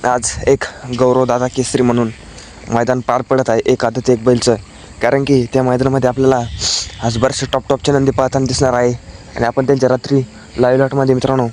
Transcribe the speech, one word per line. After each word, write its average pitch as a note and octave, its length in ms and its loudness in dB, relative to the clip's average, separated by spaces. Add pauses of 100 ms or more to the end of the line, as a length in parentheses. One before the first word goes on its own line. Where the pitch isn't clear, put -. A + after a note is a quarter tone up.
आज B2 260 0 (180)
एक C3+ 160 2 (360)
गौरव B2+ 260 4
दादा B2 220 0
केसरी B2+ 340 -2
म्हणून A#2+ 280 2 (600)
मैदान A#2+ 300 0
पार B2 220 -2
पडत C3 280 0
आहे, A2+ 160 2
एक B2 200 0
आदत A#2 240 -2
एक A2+ 140 2
बैलचं. A#2+ 320 2 (460)
कारण C#3 220 0
की C3 300 2
त्या C3 100 2
मैदानामध्ये B2+ 460 0
आपल्याला C3 300 0 (640)
आज A#2 140 -2
बरेचसे C3 360 -2
टॉप C3 160 -4
टॉपचे C#3 220 0
नंदी C3+ 200 2
पाहताना C3 340 0
दिसणार B2+ 280 0
आहे B2 200 2 (420)
आणि A#2 100 -2
आपण B2+ 220 -2
त्यांच्या C3 220 4
रात्री C3 320 0 (360)
लाईव्ह B2+ 240 4
लॉटमध्ये C3+ 340 2
मित्रांनो C3 380 0